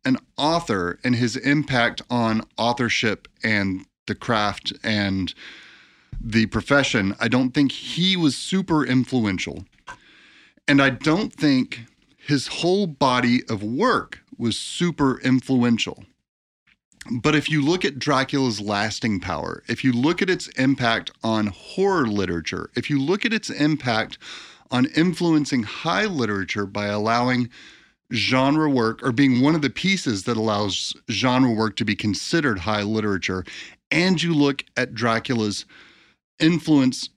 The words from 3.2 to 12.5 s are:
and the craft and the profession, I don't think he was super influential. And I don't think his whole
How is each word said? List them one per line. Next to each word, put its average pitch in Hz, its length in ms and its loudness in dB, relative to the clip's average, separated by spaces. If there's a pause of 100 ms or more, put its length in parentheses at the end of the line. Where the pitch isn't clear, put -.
and 98 420 -2 (220)
the 110 80 -4
craft 104 580 -2 (100)
and 98 500 -2 (880)
the 113 280 0
profession, 113 720 0
I 113 100 -2
don't 127 220 2
think 139 200 2
he 185 460 -2
was 156 200 2
super 165 480 0
influential. 113 800 0 (1040)
And 139 140 6
I 135 80 6
don't 156 440 0
think 127 520 0 (320)
his 139 300 -2
whole 185 400 0